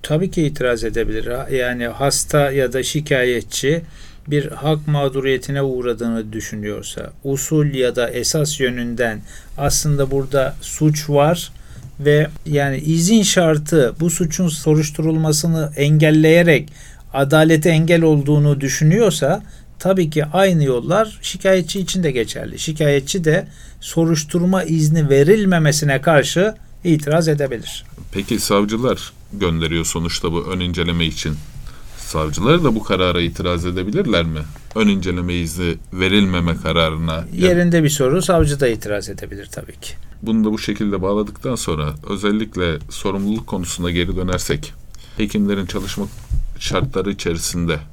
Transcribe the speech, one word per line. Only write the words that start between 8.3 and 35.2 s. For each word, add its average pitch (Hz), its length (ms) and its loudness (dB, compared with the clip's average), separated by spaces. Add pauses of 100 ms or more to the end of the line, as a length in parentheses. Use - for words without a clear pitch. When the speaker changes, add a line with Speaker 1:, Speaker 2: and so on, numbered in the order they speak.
Speaker 1:
yönünden 120 600 -2 (380)
aslında 143 520 0
burada 135 500 0
suç 151 500 0
var 147 420 2 (480)
ve 147 280 4 (180)
yani 143 320 0
izin 165 440 4
şartı 156 800 4
bu 170 100 2
suçun 170 380 0
soruşturulmasını 156 1300 0
engelleyerek 156 960 6 (400)
adalete 156 580 4
engel 165 320 4
olduğunu 147 580 4
düşünüyorsa 160 840 2 (360)
tabii 180 320 2
ki 151 140 0
aynı 175 400 2
yollar 147 580 0
şikayetçi 190 580 0
için 185 220 -2
de 156 80 2
geçerli. - 480 -4
Şikayetçi 151 680 0
de 156 240 2 (320)
soruşturma 170 840 0
izni 156 460 2
verilmemesine 147 920 4
karşı 170 540 2 (300)
itiraz 156 440 2
edebilir. 135 560 -4 (280)
Speaker 2:
Peki 101 260 -2
savcılar 104 720 0 (200)
gönderiyor 82 520 -2
sonuçta 85 480 -4
bu 85 200 -2
ön 92 80 -4
inceleme 85 460 0
için. 78 300 -4 (640)
Savcılar 82 680 0
da 120 100 4
bu 110 80 -2
karara 90 380 2
itiraz 87 460 -2
edebilirler 95 580 0
mi? 78 160 -4 (340)
Ön 110 140 4
inceleme 90 460 -2